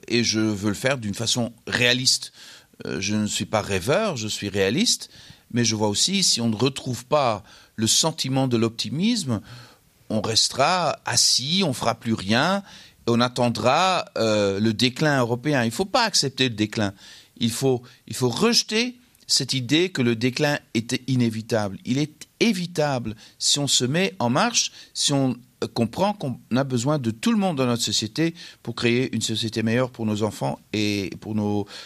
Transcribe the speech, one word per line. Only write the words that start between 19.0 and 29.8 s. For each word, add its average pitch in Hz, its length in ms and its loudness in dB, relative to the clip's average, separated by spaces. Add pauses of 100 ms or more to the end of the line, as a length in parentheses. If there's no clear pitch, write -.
cette - 280 0
idée 135 360 2
que 160 120 -2
le 120 140 2
déclin 131 420 0 (160)
était 117 340 -2
inévitable. 110 760 0
Il 127 140 -2
est 151 160 -2 (260)
évitable 151 760 0 (240)
si - 200 0
on 143 80 0
se - 160 2
met 175 360 0
en 120 100 2
marche, 208 420 0 (220)
si - 180 -2
on, 135 240 2 (280)
euh, 113 40 -4
comprend 120 460 -2
qu'on 143 260 -6 (160)
a 135 80 2
besoin 131 340 0
de 117 140 -2
tout 160 200 0
le 226 60 2
monde 190 200 0
dans 131 80 2
notre 120 180 0
société 156 520 -2 (280)
pour 120 120 -8
créer 120 380 0
une 113 80 -2
société 110 420 -2
meilleure 120 260 2